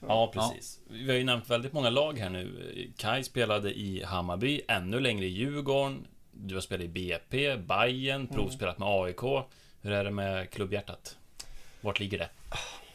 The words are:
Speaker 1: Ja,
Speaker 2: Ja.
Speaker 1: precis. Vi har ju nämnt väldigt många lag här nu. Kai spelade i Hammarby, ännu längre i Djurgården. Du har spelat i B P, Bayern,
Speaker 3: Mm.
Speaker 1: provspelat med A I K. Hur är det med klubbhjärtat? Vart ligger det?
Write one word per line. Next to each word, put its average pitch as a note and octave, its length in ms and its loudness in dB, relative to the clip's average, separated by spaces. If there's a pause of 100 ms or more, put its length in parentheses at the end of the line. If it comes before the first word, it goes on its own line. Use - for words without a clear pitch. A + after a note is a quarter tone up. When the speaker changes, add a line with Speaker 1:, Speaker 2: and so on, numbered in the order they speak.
Speaker 1:
Ja, A2+ 280 6
Speaker 2:
Ja. A2 140 2
Speaker 1:
precis. - 300 -8 (100)
Vi A#2+ 180 -6
har C3 100 4
ju B2+ 60 4
nämnt B2 260 2
väldigt A#2+ 240 2
många C3+ 160 4
lag C#3 300 4
här F#2+ 100 0
nu. F#2 680 -6
Kai B2 260 0
spelade G#2+ 560 2
i F#2+ 240 -2
Hammarby, F2+ 640 0
ännu G2+ 320 2
längre A2 260 2
i F#2 40 0
Djurgården. C3+ 760 0 (240)
Du F#2+ 240 -8
har F#2+ 60 -2
spelat F2+ 240 -4
i - 20 -4
B F2 300 -2 (120)
P, C3+ 280 0
Bayern, B2+ 640 2
Speaker 3:
Mm. B2+ 60 -4
Speaker 1:
provspelat F#2+ 500 0
med G2+ 100 -2
A F#2+ 220 4
I F2+ 40 -2
K. C3 300 0 (380)
Hur G#2 100 -2
är G2+ 120 4
det G2+ 80 -2
med G2 380 0
klubbhjärtat? G2 680 -4 (640)
Vart G#2 180 0
ligger G2+ 180 -2
det? E2+ 120 -4 (640)